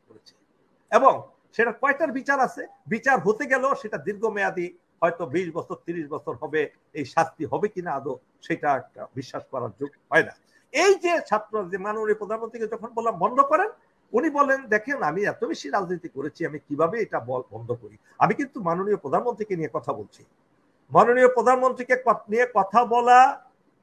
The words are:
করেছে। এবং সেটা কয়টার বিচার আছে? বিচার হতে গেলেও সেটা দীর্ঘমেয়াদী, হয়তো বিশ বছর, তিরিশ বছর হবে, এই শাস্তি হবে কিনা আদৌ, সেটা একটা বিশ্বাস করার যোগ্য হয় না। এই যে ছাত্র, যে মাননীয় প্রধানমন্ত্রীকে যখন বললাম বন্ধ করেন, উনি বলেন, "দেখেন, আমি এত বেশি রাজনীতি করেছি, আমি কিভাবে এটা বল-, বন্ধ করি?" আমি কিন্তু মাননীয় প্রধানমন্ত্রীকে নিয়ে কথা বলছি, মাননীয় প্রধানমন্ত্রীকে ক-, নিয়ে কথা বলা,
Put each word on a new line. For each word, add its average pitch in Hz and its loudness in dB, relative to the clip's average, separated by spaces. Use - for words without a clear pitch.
করেছে। - -20
এবং 220 4
সেটা 233 0
কয়টার 277 -2
বিচার 269 -4
আছে? - -2
বিচার 226 0
হতে 214 -2
গেলেও 262 0
সেটা 214 -10
দীর্ঘমেয়াদী, 190 -4
হয়তো 170 0
বিশ 160 -4
বছর, 165 -8
তিরিশ 170 -8
বছর 143 -10
হবে, 151 -2
এই 147 -6
শাস্তি 160 -2
হবে 175 -2
কিনা 175 -6
আদৌ, 135 -6
সেটা 147 0
একটা - -10
বিশ্বাস 131 -10
করার 120 -6
যোগ্য 139 -10
হয় 151 6
না। 107 -6
এই 370 6
যে 339 0
ছাত্র, 214 -4
যে 190 -6
মাননীয় 214 -2
প্রধানমন্ত্রীকে 220 -6
যখন 220 -10
বললাম 226 -4
বন্ধ 233 0
করেন, 311 2
উনি 285 2
বলেন, 269 2
"দেখেন, 214 -2
আমি 165 -2
এত 160 -2
বেশি 285 -8
রাজনীতি 180 -4
করেছি, 135 -8
আমি 147 -8
কিভাবে 165 -2
এটা 165 -4
বল-, 127 -6
বন্ধ 113 -10
করি?" 107 -10
আমি 151 4
কিন্তু 269 -8
মাননীয় 190 -2
প্রধানমন্ত্রীকে 202 -4
নিয়ে 160 -6
কথা 147 -6
বলছি, - -14
মাননীয় 240 8
প্রধানমন্ত্রীকে 247 2
ক-, 214 0
নিয়ে 233 2
কথা 214 4
বলা, 240 6